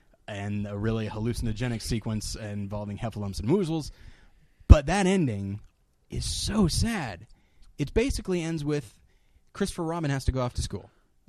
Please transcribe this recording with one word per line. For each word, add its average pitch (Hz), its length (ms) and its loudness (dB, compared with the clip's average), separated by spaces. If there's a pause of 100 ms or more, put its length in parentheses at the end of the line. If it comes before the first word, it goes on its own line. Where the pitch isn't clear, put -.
(280)
and 104 400 -6
a 101 100 -8
really 110 300 -2
hallucinogenic 110 760 -4
sequence 110 540 -4
involving 104 600 -8
heffalumps 104 420 -6
and 104 100 -2
woozles. 160 420 0 (760)
But 151 200 12
that 190 200 4
ending 110 540 2 (480)
is - 160 -4
so 202 420 2
sad. 160 580 0 (520)
It 143 160 -2
basically 214 480 2
ends 160 240 -2
with 147 340 -4 (540)
Christopher 185 320 -4
Robin 165 260 -2
has 135 140 -2
to - 80 2
go 131 80 -2
off 123 140 -2
to 123 60 -2
school. - 280 -8 (400)